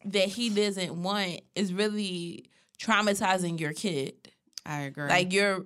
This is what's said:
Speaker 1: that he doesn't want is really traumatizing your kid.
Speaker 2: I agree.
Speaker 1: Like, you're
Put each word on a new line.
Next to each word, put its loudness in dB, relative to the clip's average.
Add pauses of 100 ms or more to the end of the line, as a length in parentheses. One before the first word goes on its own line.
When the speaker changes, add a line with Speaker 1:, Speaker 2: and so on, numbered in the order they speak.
(120)
Speaker 1:
that 4
he -2
doesn't 0
want -2 (140)
is 0
really -2 (360)
traumatizing 2
your -2
kid. -4 (500)
Speaker 2:
I -6
agree. -6
Speaker 1:
Like, 4
you're 4